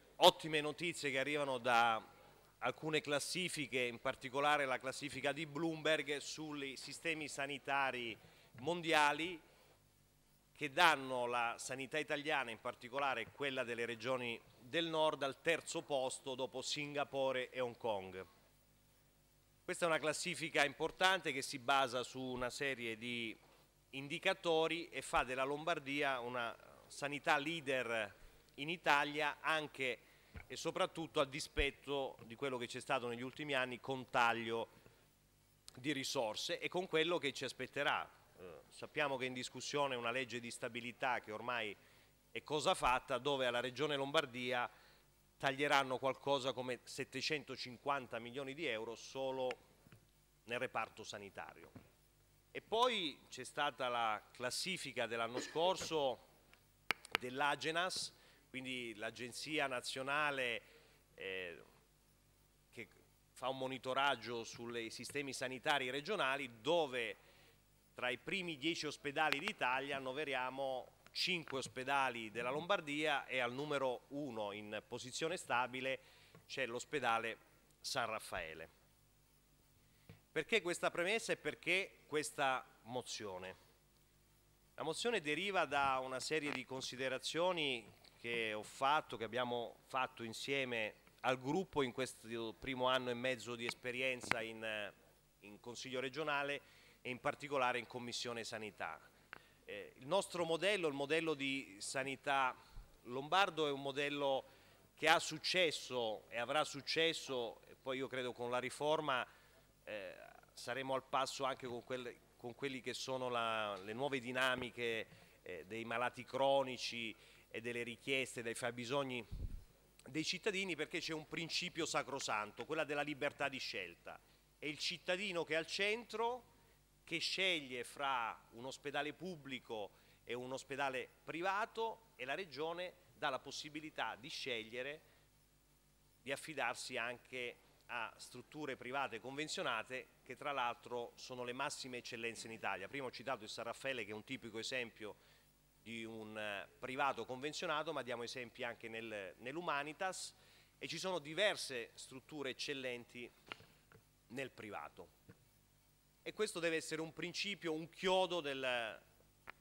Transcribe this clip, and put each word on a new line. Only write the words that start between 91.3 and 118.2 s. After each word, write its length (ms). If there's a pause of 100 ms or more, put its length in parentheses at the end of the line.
gruppo 460
in 80
questo 640
primo 300
anno 220
e 40
mezzo 420
di 100
esperienza 760
in, 500 (500)
in 180
Consiglio 400
regionale 640 (400)
e 80
in 100
particolare 600
in 60
Commissione 600
Sanità. 540 (640)
Eh, 320
il 100
nostro 380
modello, 420
il 60
modello 400
di 460
sanità 760 (480)
lombardo 640
è 40
un 100
modello 640 (500)
che 120
ha 120
successo 1080
e 100
avrà 240
successo, 1040
e 80
poi 220
io 100
credo 260
con 160
la 100
riforma, 680 (580)
eh, 320 (380)
saremo 400
al 100
passo 400
anche 240
con 160
quelle, 360 (180)
con 180
quelli 260
che 120
sono 360
la, 480
le 160
nuove 260
dinamiche, 880 (360)
eh, 220
dei 200
malati 400
cronici 920 (320)
e 140
delle 220
richieste, 580